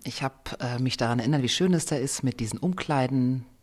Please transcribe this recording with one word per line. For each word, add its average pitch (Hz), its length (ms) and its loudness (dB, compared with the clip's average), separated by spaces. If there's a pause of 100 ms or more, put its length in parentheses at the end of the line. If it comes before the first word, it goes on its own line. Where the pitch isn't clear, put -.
Ich 127 180 -10
hab, - 400 -8
äh, 123 180 -2
mich 127 180 0
daran 120 200 2
erinnert, 139 240 2
wie 120 80 2
schön 185 240 4
es 160 140 2
da 156 80 0
ist 135 280 -2
mit 127 160 -2
diesen 113 200 -4
Umkleiden. 131 840 0 (180)